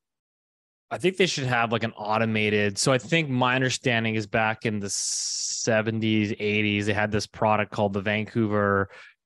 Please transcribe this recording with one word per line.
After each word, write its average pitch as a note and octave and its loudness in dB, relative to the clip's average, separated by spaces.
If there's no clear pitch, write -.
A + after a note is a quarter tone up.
I A#2+ -6
think F3+ 0
they F#3 4
should C#3 -4
have, A#2 2
like, A2+ 0
an A2+ -4
automated, G#2+ 0
so - 2
I B2+ 4
think D#3+ 0
my B2+ 2
understanding A#2+ 0
is G#2+ -2
back A2 0
in G#2+ 0
the G2 -6
seventies, A2 -2
eighties, G#2 0
they G#2+ 0
had G#2+ 0
this G#2 -2
product G#2+ 0
called G#2 0
the G2 -4
Vancouver, G#2 0